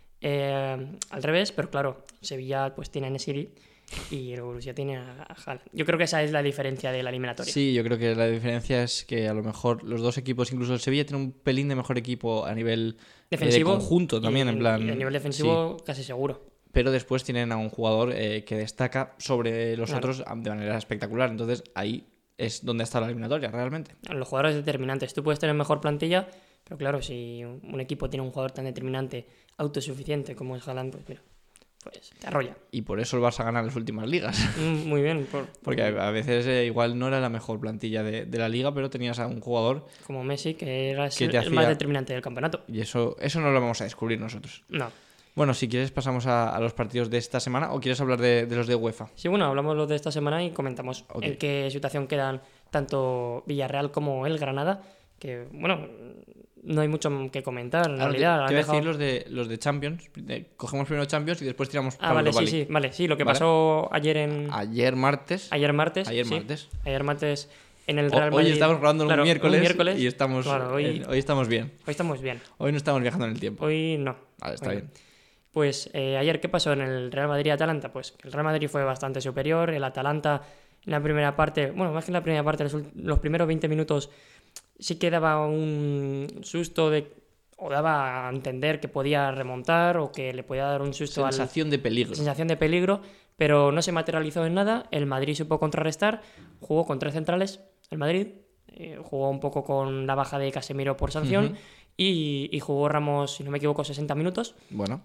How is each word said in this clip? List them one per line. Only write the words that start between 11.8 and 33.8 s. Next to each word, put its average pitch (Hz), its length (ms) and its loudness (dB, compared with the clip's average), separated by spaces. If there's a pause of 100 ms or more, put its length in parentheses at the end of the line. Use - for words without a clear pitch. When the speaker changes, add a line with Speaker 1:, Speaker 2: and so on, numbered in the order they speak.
Speaker 2:
equipo 117 480 -2
a 107 80 -2
nivel, 113 440 0
eh, - 40 -20 (280)
de 160 60 -2
Speaker 1:
Defensivo 120 360 6
Speaker 2:
conjunto 175 460 4
Speaker 1:
y 110 40 -4
Speaker 2:
también, 127 260 2
en 117 60 0
Speaker 1:
en-, 113 60 0
Speaker 2:
plan, 110 260 2
Speaker 1:
y 113 40 0
a 113 40 -2
nivel 131 180 -2
defensivo 156 680 0
Speaker 2:
sí. - 80 -18
Speaker 1:
casi 135 180 -6
seguro. 131 500 -4 (220)
Speaker 2:
Pero 127 160 4
después 131 340 0
tienen 120 280 0
a 113 40 -2
un 110 140 -2
jugador, 113 440 2
eh, 107 300 -2
que 110 120 -4
destaca 127 600 -2
sobre 117 640 0
los 117 120 -2
Speaker 1:
Claro. 127 200 -2
Speaker 2:
otros, 131 160 -6
ah, - 100 -8
de 113 140 -6
manera 107 260 -2
espectacular. 113 540 -2
Entonces, 117 340 -4 (100)
ahí 104 300 -4 (320)
es - 280 -6
donde 113 200 -2
está 117 160 -4
la 113 60 -2
eliminatoria, 120 440 -4
realmente. 127 420 -6 (200)
Speaker 1:
Los 131 160 -6
jugadores 147 280 2
determinantes. 135 580 -2
Tú 147 80 -4
puedes 147 160 2
tener 151 160 2
mejor 147 260 2
plantilla, 160 480 0 (360)
pero 165 120 -14
claro, 139 240 -2
si 120 440 -10
un, 123 160 -12 (120)
un 135 80 -6
equipo 135 300 -6
tiene 135 160 -4
un 127 60 -8
jugador 131 180 -4
tan 135 160 -10
determinante, 131 600 -6 (300)
autosuficiente 143 800 -4
como 127 220 -8
es 123 100 -14
Haaland, 131 260 -6
pues 143 160 -16
mira, 123 140 -16 (600)
pues - 340 -20
te - 80 -14
arrolla. 139 300 -2 (160)
Speaker 2:
Y 120 100 -4
por 98 160 -4
eso 117 180 -2
el 120 60 2
Barça 120 220 2
gana 117 180 0
las 113 140 -4
últimas 113 320 -4